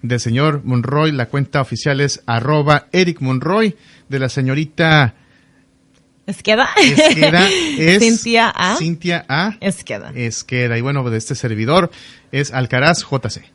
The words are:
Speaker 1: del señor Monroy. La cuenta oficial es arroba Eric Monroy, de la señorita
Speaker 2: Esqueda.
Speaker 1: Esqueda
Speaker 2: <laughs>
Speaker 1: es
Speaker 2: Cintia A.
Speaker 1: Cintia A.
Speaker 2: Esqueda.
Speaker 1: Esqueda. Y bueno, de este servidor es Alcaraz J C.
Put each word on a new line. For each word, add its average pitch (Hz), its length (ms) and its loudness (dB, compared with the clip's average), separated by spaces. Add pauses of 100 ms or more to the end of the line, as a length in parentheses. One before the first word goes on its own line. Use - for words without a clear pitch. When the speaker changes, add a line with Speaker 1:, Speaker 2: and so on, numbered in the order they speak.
Speaker 1:
del 120 180 -2
señor 135 440 0
Monroy. 131 480 0
La 127 160 -2
cuenta 139 340 -2
oficial 135 400 -2
es 139 240 -2
arroba 143 680 2
Eric 180 300 0
Monroy, 160 540 0 (340)
de 139 80 -4
la 131 120 -2
señorita 143 840 2 (1120)
Speaker 2:
Esqueda. 214 440 0 (120)
Speaker 1:
Esqueda 311 680 4
Speaker 2:
<laughs> 339 300 -2
Speaker 1:
es 175 220 4
Speaker 2:
Cintia 226 500 2
A. 196 280 -2
Speaker 1:
Cintia 170 520 -4
A. 185 320 -2
Speaker 2:
Esqueda. 131 540 -8
Speaker 1:
Esqueda. 120 640 -4
Y - 20 -4
bueno, 135 260 -2
de 113 120 -2
este 139 160 -8
servidor 127 560 0 (400)
es 139 200 -4
Alcaraz 131 520 -2
J 127 260 -6
C. - 140 -14 (120)